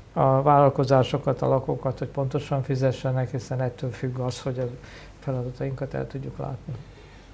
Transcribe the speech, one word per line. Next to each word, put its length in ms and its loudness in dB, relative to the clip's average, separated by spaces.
a 300 4
vállalkozásokat, 1000 4
a 60 0
lakókat, 500 0
hogy 100 -6
pontosan 540 -2
fizessenek, 680 0
hiszen 300 -4
ettől 300 -4
függ 280 -6
az, 220 -4
hogy 180 -4
a 100 -2
feladatainkat 760 -6
el 120 -4
tudjuk 320 -10
látni. 340 -8